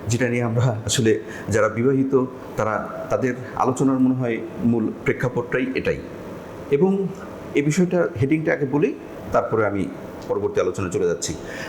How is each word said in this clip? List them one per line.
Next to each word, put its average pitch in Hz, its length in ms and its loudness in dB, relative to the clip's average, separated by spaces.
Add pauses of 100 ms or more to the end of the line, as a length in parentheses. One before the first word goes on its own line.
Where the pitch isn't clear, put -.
যেটা 120 200 2
নিয়ে 120 140 0
আমরা 120 340 2 (100)
আসলে 110 340 2 (280)
যারা 107 200 4
বিবাহিত 135 560 4 (320)
তারা, 107 540 -2
তাদের 120 240 0 (220)
আলোচনার 131 420 2
মনে 131 160 6
হয় 123 240 0 (260)
মূল 117 280 2 (120)
প্রেক্ষাপটটাই 123 680 0
এটাই। 90 240 0 (720)
এবং 190 380 4 (460)
এই 143 80 4
বিষয়টার 175 460 2 (140)
হেডিংটা 156 300 2
আগে 147 140 0
বলি, 151 280 2 (380)
তারপরে 110 340 2
আমি 98 200 0 (420)
পরবর্তী 101 320 0
আলোচনায় 90 320 -2
চলে 95 140 2
যাচ্ছি। 82 280 -2 (340)